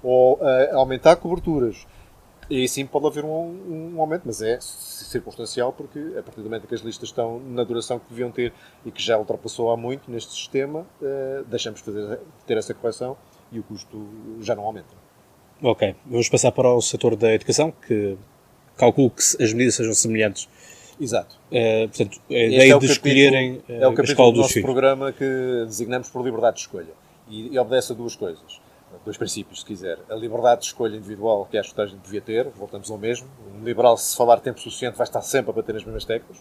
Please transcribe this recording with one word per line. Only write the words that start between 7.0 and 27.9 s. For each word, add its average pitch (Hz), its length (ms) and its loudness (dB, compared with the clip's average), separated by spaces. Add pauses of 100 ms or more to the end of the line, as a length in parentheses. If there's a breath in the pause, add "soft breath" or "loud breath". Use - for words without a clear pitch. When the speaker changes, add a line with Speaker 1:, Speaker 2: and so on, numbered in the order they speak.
Speaker 1:
estão 117 280 -4
na 123 240 -8
duração 117 380 -6
que - 100 -20
deviam 120 220 -8
ter 120 200 -4 (320 soft breath)
e 113 60 -12
que - 100 -16
já 113 160 0
ultrapassou 113 540 -4
há 117 60 2
muito 123 340 -8
neste 117 220 -12
sistema, 147 520 -6 (160)
eh, 135 460 -6
deixamos 107 320 -8
de - 60 -20
fazer, 104 320 -8
de - 280 -20
ter 113 140 0
essa 107 160 -6
correção 123 420 -6 (360 soft breath)
e 113 80 -10
o - 20 -12
custo 107 420 -16 (360)
já 104 160 -2
não 101 80 -10
aumenta. 107 320 -10 (680)
Speaker 2:
Ok, 107 320 2 (100)
vamos 120 240 0
passar 127 220 4
para 127 220 2
o 120 100 4
setor 117 320 0
da 110 180 2
educação, 151 400 0 (140)
que 104 320 -2 (580)
calculo 123 340 4
que - 120 -6
se-, - 180 0
as 110 120 2
medidas 120 240 2
sejam 110 180 -2
semelhantes. 110 540 0 (520 soft breath)
Speaker 1:
Exato. 113 380 -6 (140)
Speaker 2:
Eh, 113 340 2
portanto, - 420 -4
a - 60 -6
Speaker 1:
Este 120 220 2
Speaker 2:
ideia 135 160 12
Speaker 1:
é 143 40 10
o - 40 8
Speaker 2:
de 135 80 2
Speaker 1:
capítulo, 139 260 2
Speaker 2:
escolherem, 131 540 4
Speaker 1:
é 123 40 -10
o - 20 -8
Speaker 2:
eh, - 20 -8
a 120 40 -4
Speaker 1:
capítulo 131 280 4
Speaker 2:
escola 131 220 8
Speaker 1:
do - 20 2
Speaker 2:
dos 117 100 4
Speaker 1:
nosso - 120 2
Speaker 2:
filhos. 107 120 0
Speaker 1:
programa 135 460 2
que 127 540 -2
designamos 120 440 -6
por 123 140 -6
liberdade 110 320 2
de - 60 -14
escolha. 82 300 -14 (360 soft breath)
E, 110 260 -12
e 127 60 0
obedece 123 320 0